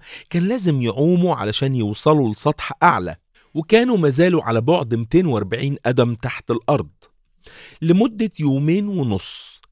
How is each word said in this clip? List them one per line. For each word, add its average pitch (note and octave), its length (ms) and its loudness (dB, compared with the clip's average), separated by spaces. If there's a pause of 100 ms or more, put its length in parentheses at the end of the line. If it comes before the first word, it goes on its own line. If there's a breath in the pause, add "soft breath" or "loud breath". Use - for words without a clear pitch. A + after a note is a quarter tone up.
(300 loud breath)
كان F3 180 0
لازم F3+ 340 0
يعوموا E3 540 2
علشان A#2 400 -2
يوصلوا A#2 580 0
لسطح - 380 -4 (120)
أعلى، F#2 320 2 (380 soft breath)
وكانوا A3 440 2
مازالوا D#3+ 460 2
على A2+ 180 0
بعد B2+ 340 0
ميتين C3+ 300 0
وأربعين A#2 600 -2
قدم A#2+ 300 2
تحت - 360 -8
الأرض. A#2 380 -4 (920 loud breath)
لمدة G#3 480 2 (100)
يومين D#3 480 0
ونص C3 760 -2 (100)